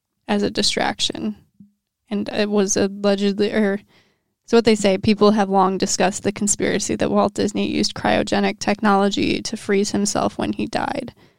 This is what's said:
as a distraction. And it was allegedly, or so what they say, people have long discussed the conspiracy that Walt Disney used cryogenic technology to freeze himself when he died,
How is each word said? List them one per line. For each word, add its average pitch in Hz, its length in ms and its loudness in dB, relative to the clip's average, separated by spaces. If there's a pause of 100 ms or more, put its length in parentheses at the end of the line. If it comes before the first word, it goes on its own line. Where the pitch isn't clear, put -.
(280)
as 208 140 0
a 202 80 0
distraction. - 840 -2 (760)
And 208 180 -4
it 208 220 -2
was 202 260 2
allegedly, 202 760 0
or 202 280 0 (640)
so 233 120 2
what 226 80 4
they 220 80 6
say, 190 240 2
people 208 340 4
have 202 180 0
long 190 280 2
discussed 202 440 0
the 202 100 0
conspiracy - 640 -2
that - 140 0
Walt 202 240 2
Disney 202 320 -2
used - 280 -2
cryogenic 202 640 0
technology 202 840 0
to - 140 -8
freeze 202 340 0
himself - 480 -2
when 208 140 -4
he 214 140 -6
died, - 480 -6 (240)